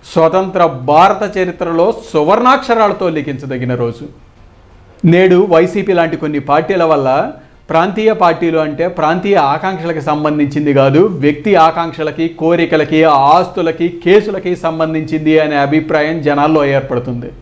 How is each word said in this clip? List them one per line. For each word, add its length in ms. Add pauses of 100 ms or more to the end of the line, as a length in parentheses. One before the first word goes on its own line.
(120)
స్వతంత్ర 520
భారత 720
చరిత్రలో 560 (200)
సువర్ణాక్షరాలతో 960
లిఖించదగిన 680
రోజు. 300 (1000)
నేడు 440
వైసీపీ 440
లాంటి 240
కొన్ని 220
పార్టీల 440
వల్ల 480 (380)
ప్రాంతీయ 440
పార్టీలు 440
అంటే 300
ప్రాంతీయ 480
ఆకాంక్షలకు 640
సంబంధించింది 760
కాదు, 260
వ్యక్తి 560
ఆకాంక్షలకి, 720
కోరికలకి, 760
ఆస్తులకి, 1000
కేసులకి 520
సంబంధించింది 840
అనే 160
అభిప్రాయం 680
జనాల్లో 440
ఏర్పడుతుంది. 680 (100)